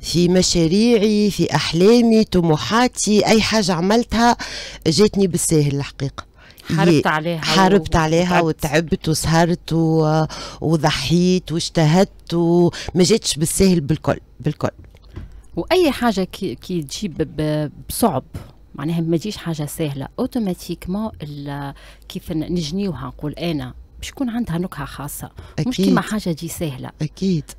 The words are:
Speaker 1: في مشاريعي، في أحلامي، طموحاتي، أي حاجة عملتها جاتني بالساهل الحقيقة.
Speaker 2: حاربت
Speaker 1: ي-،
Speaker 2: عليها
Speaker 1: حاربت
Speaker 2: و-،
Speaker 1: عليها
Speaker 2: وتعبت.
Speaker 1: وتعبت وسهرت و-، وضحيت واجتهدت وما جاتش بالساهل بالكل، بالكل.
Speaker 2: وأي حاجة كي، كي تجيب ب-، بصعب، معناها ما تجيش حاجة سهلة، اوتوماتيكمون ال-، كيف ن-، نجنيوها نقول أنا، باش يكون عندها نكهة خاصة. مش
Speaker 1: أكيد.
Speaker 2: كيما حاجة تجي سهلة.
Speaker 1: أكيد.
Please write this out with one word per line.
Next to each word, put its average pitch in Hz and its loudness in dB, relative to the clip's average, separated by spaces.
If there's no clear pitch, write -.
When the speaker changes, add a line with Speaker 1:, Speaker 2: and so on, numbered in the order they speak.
Speaker 1:
في 175 2
مشاريعي، 202 2
في - -2
أحلامي، 220 4
طموحاتي، 196 2
أي 220 4
حاجة 196 0
عملتها 220 2
جاتني 196 4
بالساهل 151 0
الحقيقة. - -8
Speaker 2:
حاربت 160 4
Speaker 1:
ي-، 185 2
Speaker 2:
عليها 156 -2
Speaker 1:
حاربت 180 2
Speaker 2:
و-، 170 6
Speaker 1:
عليها 165 2
Speaker 2:
وتعبت. 160 -2
Speaker 1:
وتعبت 156 -2
وسهرت 165 0
و-، 160 2
وضحيت 160 2
واجتهدت 170 2
وما 170 2
جاتش 196 2
بالساهل 175 2
بالكل، 131 -2
بالكل. - -4
Speaker 2:
وأي 320 2
حاجة 220 0
كي، 175 -8
كي 175 -6
تجيب 147 -8
ب-، 151 -2
بصعب، 156 0
معناها 165 -2
ما 165 0
تجيش 208 -6
حاجة 151 -6
سهلة، 139 -6
اوتوماتيكمون 202 -6
ال-، 143 -10
كيف - -12
ن-، 160 -6
نجنيوها 170 -6
نقول 143 -10
أنا، 131 -6
باش - -12
يكون - -6
عندها 220 -4
نكهة 175 -6
خاصة. - -12
مش 156 -2
Speaker 1:
أكيد. 196 0
Speaker 2:
كيما 196 4
حاجة 202 -4
تجي 165 -6
سهلة. 131 -8
Speaker 1:
أكيد. 165 -2